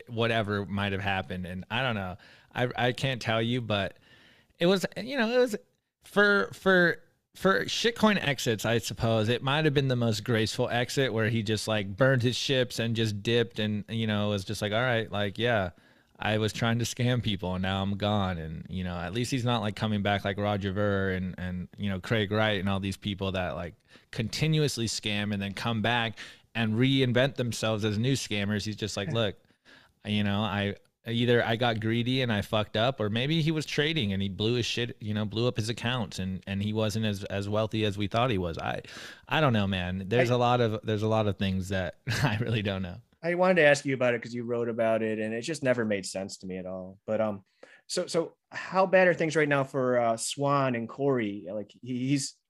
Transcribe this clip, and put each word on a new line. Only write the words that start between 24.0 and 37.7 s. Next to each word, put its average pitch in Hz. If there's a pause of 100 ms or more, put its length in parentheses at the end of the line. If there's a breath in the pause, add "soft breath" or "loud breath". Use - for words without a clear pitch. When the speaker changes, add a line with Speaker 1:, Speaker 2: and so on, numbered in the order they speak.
Speaker 1:
continuously 143
scam 104
and 101
then 98
come 113
back 117 (360 loud breath)
and 110
reinvent 131
themselves 110
as 104
new 131
scammers. 104
He's 107
just -
like, 165
Speaker 2:
<laughs> -
Speaker 1:
"Look, 110 (680 soft breath)
you 104
know, 101
I, 101 (300)
either 117
I 113
got 113
greedy 117
and 120
I 101
fucked 107
up, 117
or 107
maybe 139
he 151
was 156
trading 147
and 95
he 98
blew 107
his 120
shit, 120
you 107
know, 107
blew 107
up 123
his 107
accounts 120
and, 92
and 98
he 107
wasn't 110
as, 101
as 101
wealthy 107